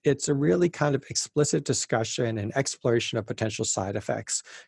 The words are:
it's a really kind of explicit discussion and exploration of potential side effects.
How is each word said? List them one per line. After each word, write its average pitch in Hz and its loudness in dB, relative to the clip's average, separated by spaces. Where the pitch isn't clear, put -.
it's 139 2
a 147 2
really 170 4
kind 147 2
of 131 -4
explicit - 0
discussion 113 -2
and 107 -4
exploration 120 0
of 110 -2
potential 110 -2
side 101 -2
effects. - -4